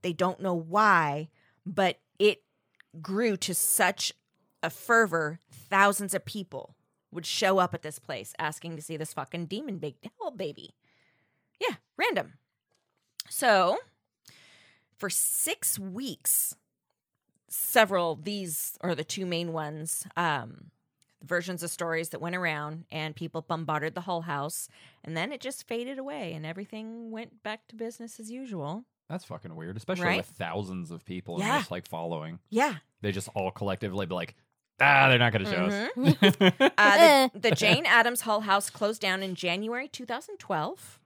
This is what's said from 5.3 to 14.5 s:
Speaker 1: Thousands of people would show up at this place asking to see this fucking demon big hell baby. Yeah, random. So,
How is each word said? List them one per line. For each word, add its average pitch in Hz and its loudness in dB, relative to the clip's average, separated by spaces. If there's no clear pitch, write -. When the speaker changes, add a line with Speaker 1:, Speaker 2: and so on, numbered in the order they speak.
Speaker 1:
Thousands 196 2
of 190 -4
people - -10
would 170 -10
show 190 2
up 180 2
at - -6
this 151 -10
place 113 -10
asking 160 -6
to 151 -12
see 160 -10
this 156 -8
fucking 165 -8
demon 214 -8
big 147 -8
hell 370 -6
baby. 185 -12
Yeah, 381 -4
random. 339 -2
So, 208 4